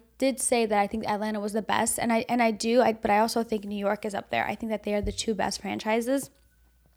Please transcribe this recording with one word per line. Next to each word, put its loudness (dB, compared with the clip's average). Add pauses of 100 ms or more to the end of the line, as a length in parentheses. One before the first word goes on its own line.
(180)
did 2
say 2
that 2
I 4
think -6
Atlanta -2
was -4
the 0
best, 0
and 0
I, 0
and 2
I 4
do, 2
I, 4
but -2
I 6
also 2
think -4
New -6
York -2
is -6
up -6
there. 0
I -4
think -8
that -4
they -4
are 0
the -2
two -4
best -4
franchises. -2 (680)